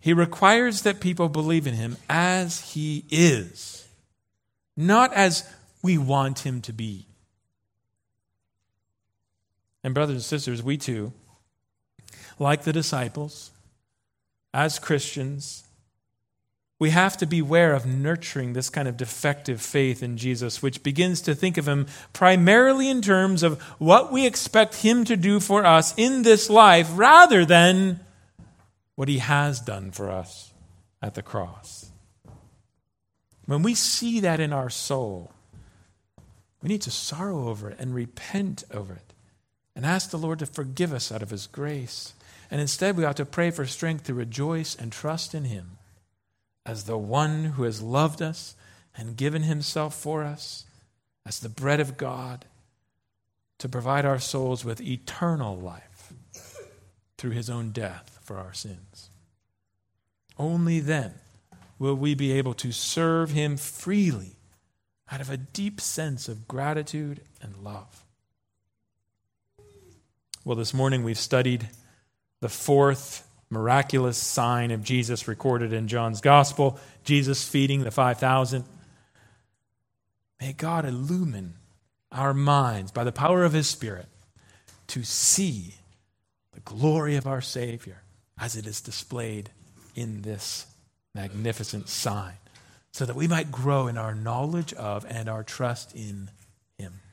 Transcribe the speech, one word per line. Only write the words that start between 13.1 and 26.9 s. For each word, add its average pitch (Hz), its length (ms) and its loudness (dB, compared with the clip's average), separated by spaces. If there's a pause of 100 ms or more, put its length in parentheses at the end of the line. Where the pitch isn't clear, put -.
as 147 260 0
Christians, 139 840 -6 (1160)
we 156 100 2
have 185 280 4
to 170 100 -2
beware 160 460 4
of 131 120 0
nurturing 135 680 -4
this 127 180 -4
kind 143 160 -2
of 120 100 -6
defective 131 640 -4
faith 131 400 0
in 120 160 -6
Jesus, 120 460 -4
which 135 180 -4
begins 165 400 0
to 151 140 -2
think 175 240 0
of 143 80 -4
him 143 180 0 (260)
primarily 226 800 8
in 254 140 0
terms 190 400 4
of 156 180 2 (160)
what 190 340 8
we 262 140 2
expect 220 520 4
him 233 280 4
to 233 100 2
do 202 240 4
for 202 240 4
us 160 320 8
in 247 280 2
this 220 260 8
life 190 460 10